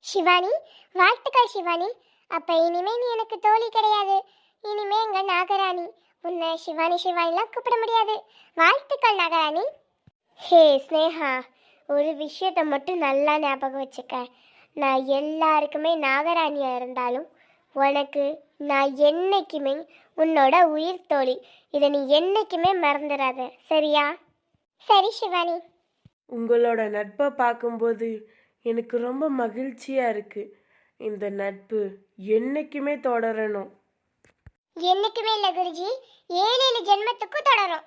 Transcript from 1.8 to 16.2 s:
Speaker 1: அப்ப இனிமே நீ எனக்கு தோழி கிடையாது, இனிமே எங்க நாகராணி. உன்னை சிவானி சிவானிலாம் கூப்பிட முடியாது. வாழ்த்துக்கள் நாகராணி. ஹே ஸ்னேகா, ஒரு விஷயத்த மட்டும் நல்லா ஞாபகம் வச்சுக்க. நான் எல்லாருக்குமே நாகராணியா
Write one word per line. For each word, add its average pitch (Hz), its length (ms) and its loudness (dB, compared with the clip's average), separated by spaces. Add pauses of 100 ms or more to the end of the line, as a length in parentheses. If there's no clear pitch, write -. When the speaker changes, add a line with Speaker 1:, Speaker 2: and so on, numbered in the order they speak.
Speaker 1:
அப்ப 330 280 -2
இனிமே 349 380 0
நீ 494 180 -2
எனக்கு 440 240 -6
தோழி 440 300 2
கிடையாது, 415 480 2 (480)
இனிமே 415 360 -2
எங்க 415 200 -2 (120)
நாகராணி. 359 540 0 (380)
உன்னை 339 340 -4
சிவானி 330 400 -2
சிவானிலாம் 349 540 -2
கூப்பிட 480 240 -2
முடியாது. 453 380 0 (420)
வாழ்த்துக்கள் 427 640 2
நாகராணி. 330 440 0 (760)
ஹே 339 220 8 (160)
ஸ்னேகா, 311 540 -2 (560)
ஒரு 294 280 0
விஷயத்த 320 480 -4
மட்டும் 302 420 -2
நல்லா 285 320 2
ஞாபகம் 269 460 -4
வச்சுக்க. 262 300 -14 (600)
நான் 269 260 0 (120)
எல்லாருக்குமே 302 840 0
நாகராணியா 294 760 0